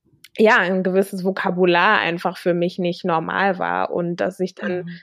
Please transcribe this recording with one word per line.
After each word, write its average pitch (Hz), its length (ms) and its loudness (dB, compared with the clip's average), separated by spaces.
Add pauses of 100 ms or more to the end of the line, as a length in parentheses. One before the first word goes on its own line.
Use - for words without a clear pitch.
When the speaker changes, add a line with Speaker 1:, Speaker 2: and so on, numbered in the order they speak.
(360)
Speaker 1:
ja, 226 220 6
ein 185 240 2
gewisses 190 420 0
Vokabular 185 760 2
einfach 170 380 -4
für 175 160 -2
mich 175 260 -2
nicht 175 240 -4
normal 175 560 -2
war 92 320 -2
und 175 240 -2
dass 185 240 -4
ich 185 160 -4
dann 185 220 -4
Speaker 2:
Mhm. 170 100 -10 (140)